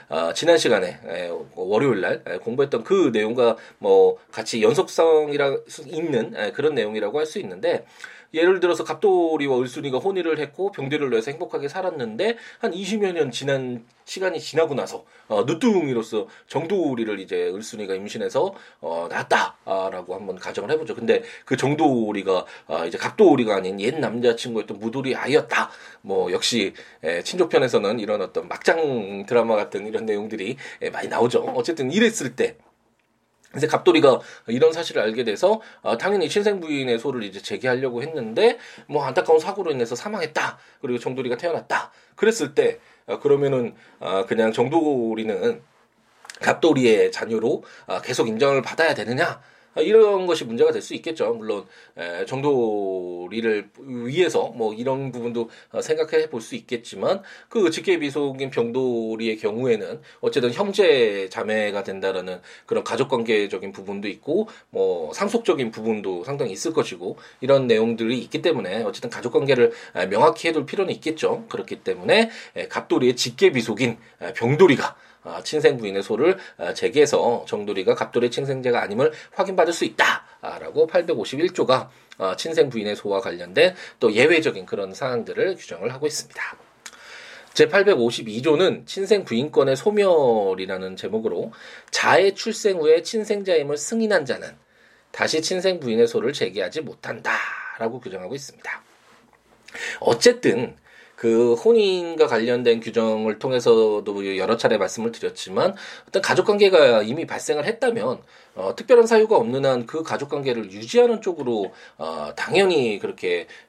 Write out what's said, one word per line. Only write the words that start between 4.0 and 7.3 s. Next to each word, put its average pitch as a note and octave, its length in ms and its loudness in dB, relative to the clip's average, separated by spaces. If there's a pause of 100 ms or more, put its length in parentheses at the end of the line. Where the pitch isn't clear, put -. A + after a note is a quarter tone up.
같이 A2 320 -6
연속성이라 D3 960 2 (280)
있는, C#3 500 -4
에, G2+ 160 -4
그런 D3 220 0
내용이라고 G#2+ 440 -2
할 D#3 80 -2
수 F3+ 140 -10